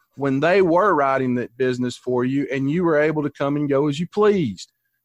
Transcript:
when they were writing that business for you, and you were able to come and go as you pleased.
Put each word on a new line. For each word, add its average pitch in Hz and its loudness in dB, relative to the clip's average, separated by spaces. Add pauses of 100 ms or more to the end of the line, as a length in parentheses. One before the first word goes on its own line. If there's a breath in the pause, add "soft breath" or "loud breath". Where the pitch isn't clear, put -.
(160)
when 135 -2
they 180 4
were 180 2
writing 135 0
that 120 -6
business 123 -2
for 123 -2
you, 139 -2
and 135 -2
you 175 0
were 165 2
able 151 0
to 143 -2
come 143 -4
and 147 -2
go 135 2
as 143 -4
you 175 -4
pleased. 196 0 (320)